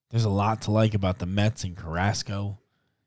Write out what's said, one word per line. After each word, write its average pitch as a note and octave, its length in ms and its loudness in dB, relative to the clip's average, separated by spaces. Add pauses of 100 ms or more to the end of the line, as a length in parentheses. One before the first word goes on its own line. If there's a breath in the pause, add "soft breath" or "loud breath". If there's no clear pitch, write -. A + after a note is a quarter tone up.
There's A2+ 160 2
a G#2 40 2
lot G2+ 340 2
to G#2+ 80 -2
like G#2+ 220 4
about F#2+ 240 0
the F2 80 -6
Mets G#2 380 0
and F2+ 120 -8
Carrasco G2 840 -4 (480)